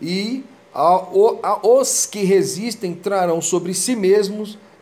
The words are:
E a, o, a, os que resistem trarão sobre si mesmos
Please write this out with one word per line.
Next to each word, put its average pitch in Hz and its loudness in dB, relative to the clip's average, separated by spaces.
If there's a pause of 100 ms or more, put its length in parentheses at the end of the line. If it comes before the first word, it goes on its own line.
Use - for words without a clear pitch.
E 208 -4 (300)
a, 170 4
o, 190 2
a, 196 -2
os 247 4
que 202 -4
resistem 190 0
trarão 175 -2
sobre 175 -2
si 247 -2
mesmos 208 0 (240)